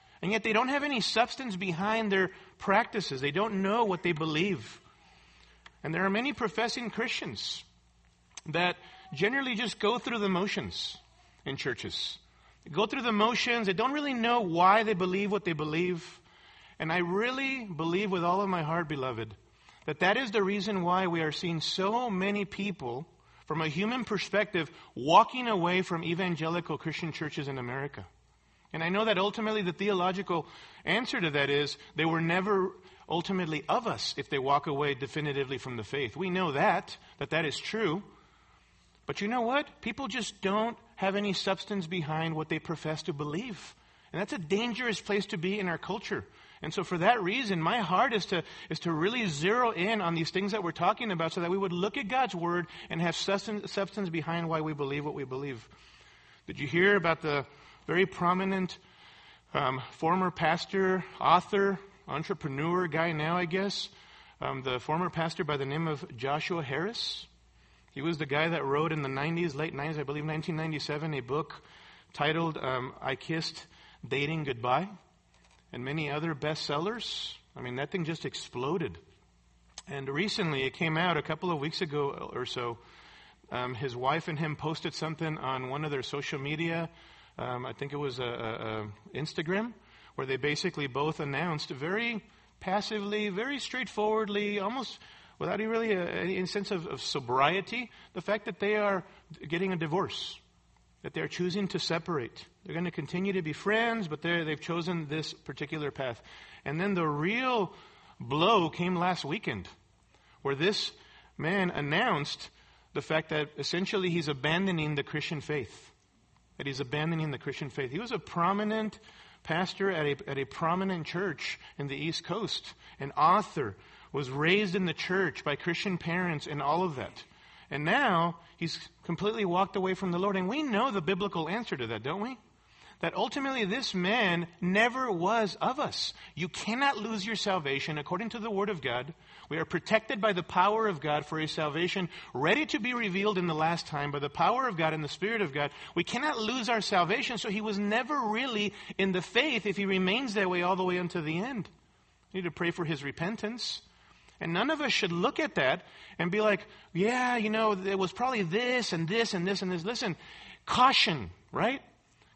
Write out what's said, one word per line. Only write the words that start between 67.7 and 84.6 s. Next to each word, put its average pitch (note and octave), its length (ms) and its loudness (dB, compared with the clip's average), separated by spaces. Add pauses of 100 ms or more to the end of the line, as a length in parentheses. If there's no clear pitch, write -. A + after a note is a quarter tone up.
He C3+ 100 -8
was E3 160 -2
the D#3 80 -2
guy D3 220 2
that D#3+ 160 0
wrote D3 260 2
in D#3 120 0
the C3+ 60 -2
nineties, D#3 460 0
late D3+ 180 -4
nineties, D3+ 280 -4
I - 20 -4
believe D3 220 -4
nineteen D#3 320 -2
ninety-seven, D#3 580 -2
a C3+ 60 -2
book C#3 420 -6 (500)
titled, D#3 460 0
um, C3 420 -2
I C3+ 140 -2
Kissed - 500 -4 (420)
Dating C#3+ 360 0
Goodbye, C3 460 0 (840)
and B2 120 -8
many D3 260 -2
other D3+ 240 -2
bestsellers. D#3 1000 -4 (220)
I B2 40 -12
mean, B2 160 -6
that C#3+ 160 -4
thing F3+ 120 -2
just D#3+ 200 -4
exploded. C3 720 -4 (880)
And C#3 220 -6
recently, D3+ 560 0
it C3 100 -2
came D#3+ 220 0
out E3+ 200 4
a C#3+ 60 0
couple E3+ 300 -2
of D3+ 80 -2
weeks D#3+ 220 -4
ago D3 500 -2
or B2 140 -4
so, A#2+ 320 -4 (720)
um, B2 240 -4
his B2 180 -4
wife C3 320 2
and D#3+ 100 -2
him D3+ 200 -2
posted D#3 360 -4